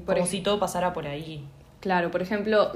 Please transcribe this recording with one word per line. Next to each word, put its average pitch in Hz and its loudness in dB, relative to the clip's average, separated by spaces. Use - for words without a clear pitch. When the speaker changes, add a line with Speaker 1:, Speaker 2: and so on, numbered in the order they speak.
Speaker 1:
por 190 0
Speaker 2:
como 180 4
Speaker 1:
ej- 175 -2
Speaker 2:
si 196 -2
todo 202 2
pasara 180 0
por 160 -6
ahí. 147 -10
Speaker 1:
Claro, 175 2
por 175 0
ejemplo, 208 2